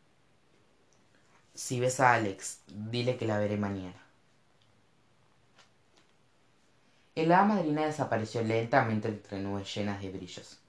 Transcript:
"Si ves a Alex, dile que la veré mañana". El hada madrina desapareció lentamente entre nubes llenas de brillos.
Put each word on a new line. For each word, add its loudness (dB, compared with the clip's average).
"Si -6
ves 0
a 8
Alex, -2
dile -4
que -4
la 0
veré 0
mañana". -6
El 4
hada 8
madrina 2
desapareció -2
lentamente 2
entre -8
nubes -6
llenas -4
de -8
brillos. -14